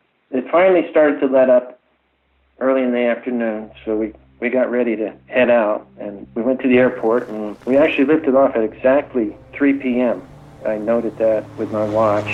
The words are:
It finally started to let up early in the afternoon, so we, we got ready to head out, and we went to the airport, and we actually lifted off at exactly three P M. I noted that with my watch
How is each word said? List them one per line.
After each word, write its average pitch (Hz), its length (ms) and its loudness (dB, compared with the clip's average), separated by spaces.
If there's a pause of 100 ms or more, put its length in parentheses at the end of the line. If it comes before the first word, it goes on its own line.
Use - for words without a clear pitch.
(320)
It 127 180 -6
finally 180 400 4
started 147 300 2
to 139 80 0
let 131 220 4
up - 300 2 (800)
early 131 220 0
in 123 100 -2
the 120 140 0
afternoon, 113 680 -4 (140)
so 110 100 -4
we, 107 180 -4 (280)
we 120 80 -4
got 123 200 0
ready 120 280 -2
to 104 160 -6 (140)
head 123 220 0
out, 110 380 0 (100)
and 101 380 -14
we 120 60 -4
went 127 200 0
to 135 60 0
the 123 100 4
airport, 123 520 0
and 107 260 -8 (100)
we 131 120 2
actually 143 280 2
lifted 143 300 2
off 135 200 4
at 113 80 0
exactly 127 760 -2 (160)
three 139 200 2
P 127 280 -2
M. 98 260 -2 (380)
I 107 120 -4
noted 113 420 -2
that 110 260 0 (120)
with 107 140 -6
my 107 140 -2
watch 107 480 0